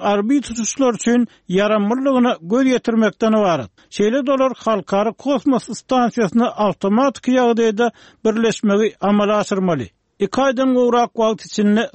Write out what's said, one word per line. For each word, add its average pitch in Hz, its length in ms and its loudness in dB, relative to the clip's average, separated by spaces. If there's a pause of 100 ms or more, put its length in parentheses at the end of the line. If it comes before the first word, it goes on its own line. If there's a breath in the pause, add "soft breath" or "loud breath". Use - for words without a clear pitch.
(120)
orbit 220 400 0
uçuşlar 233 420 -2
üçin 233 340 0 (220 soft breath)
ýaramlylygına 220 920 0
göz 226 240 0
ýetirmekden 226 720 0
ibaret. 160 300 0 (200 soft breath)
Şeýle 233 380 0
dolar 262 300 2
halkara 208 540 -2
kosmos 262 580 -2
stansiýasyna 233 800 0 (180)
awtomatik 208 640 -2
ýagdaýda 233 640 2 (340 loud breath)
birleşmegi 220 760 0
amala 208 360 2
aşyrmaly. 185 500 -2 (320)
Iki 202 220 -2
aýdan 262 320 0
gowrak 240 400 2
wagt 220 320 -2
içinde 208 500 0